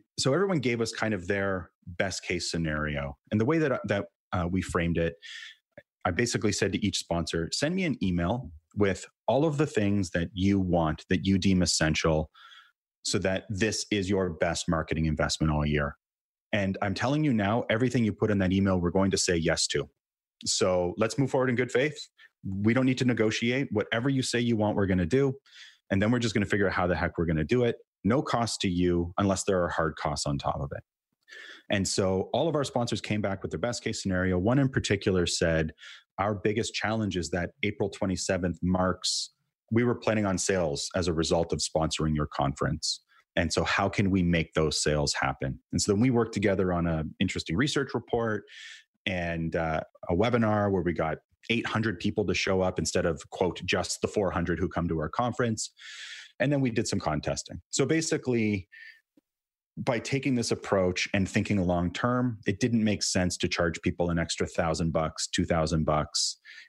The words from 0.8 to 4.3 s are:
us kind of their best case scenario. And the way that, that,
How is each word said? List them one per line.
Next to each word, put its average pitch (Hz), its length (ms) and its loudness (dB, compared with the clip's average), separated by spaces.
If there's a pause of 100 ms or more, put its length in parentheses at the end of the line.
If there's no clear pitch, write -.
us 113 100 -4
kind 110 220 -2
of 87 140 -4
their 98 440 -2 (140)
best 92 380 -4
case 87 260 -4
scenario. 76 680 -4 (140)
And 107 100 2
the 113 40 0
way 156 120 2
that, 143 320 0
that, 101 160 -2 (260)